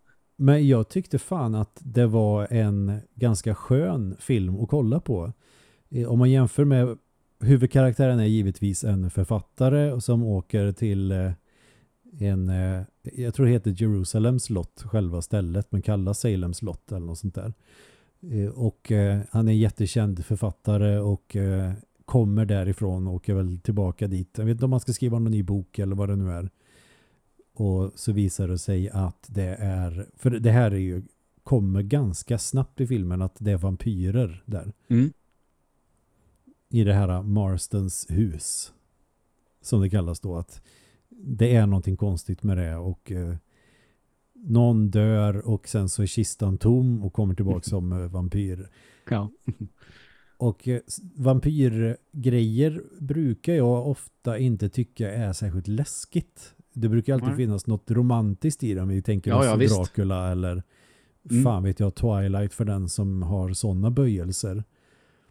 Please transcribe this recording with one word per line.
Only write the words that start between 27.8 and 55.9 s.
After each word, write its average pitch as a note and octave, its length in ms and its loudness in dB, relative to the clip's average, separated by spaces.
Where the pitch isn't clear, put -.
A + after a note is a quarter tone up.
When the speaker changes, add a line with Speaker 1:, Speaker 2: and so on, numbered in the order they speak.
Speaker 1:
så - 180 -4
visar G2 360 0
det F2+ 100 -2
sig F#2+ 320 -2
att F#2+ 380 -4
det G2 300 -4
är, F#2 480 -4
för C3 140 0
det A2+ 200 2
här A#2 200 4
är G2 80 -2
ju, F#2 240 -4
kommer G2+ 400 0
ganska A2 560 -2
snabbt - 420 -4
i B2+ 60 -2
filmen F#2 360 -2
att F#2+ 160 -6
det G#2 140 -2
är F#2+ 40 2
vampyrer F#2+ 920 -2
där. G#2 260 -8
Speaker 2:
Mm. B2+ 240 2
Speaker 1:
I A2+ 160 2
det G2+ 100 2
här F#2 280 2
Marstons G2 880 -2
hus, E2+ 600 -4
som A2 200 0
det F#2+ 100 0
kallas F2 300 -2
då, F2+ 160 -8
att - 260 -12
det B2 460 0
är A2 120 6
någonting F#2+ 300 0
konstigt F#2 460 -4
med G2 140 0
det E2 200 -4
och, F2+ 360 -8
eh, F2 240 -6
någon A#2 580 4
dör G#2 580 2
och G#2+ 200 -2
sen G2+ 200 0
så G#2 140 -2
är G2 40 0
kistan G2 520 -2
tom A#2+ 440 2
och F#2+ 100 -4
kommer F#2+ 220 0
tillbaka F#2 280 -2
Speaker 2:
<laughs> - 80 -8
Speaker 1:
som, F2+ 220 -2
eh, F2+ 60 -2
vampyr. F#2 600 -4
Speaker 2:
Ja. G#2 200 -4
Speaker 1:
Och, B2 320 -2
eh, B2 180 -2
s-, - 140 -12
vampyrgrejer B2+ 1700 2
brukar D3 560 -2
jag B2 340 2
ofta - 500 -6
inte A2 300 0
tycka A2 440 -4
är G#2+ 200 -2
särskilt F#2 360 -4
läskigt. - 840 -6